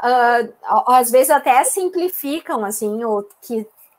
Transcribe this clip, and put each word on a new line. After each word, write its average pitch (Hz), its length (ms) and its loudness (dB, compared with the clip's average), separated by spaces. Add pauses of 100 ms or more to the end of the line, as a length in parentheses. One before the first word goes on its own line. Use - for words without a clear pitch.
ah, 240 380 2 (240)
a-, 247 340 2
às 247 120 2
vezes 262 200 4
até 277 340 4
simplificam, 339 1000 -4
assim, 214 380 -6
ou 208 240 -4 (140)
que 220 260 -8 (320)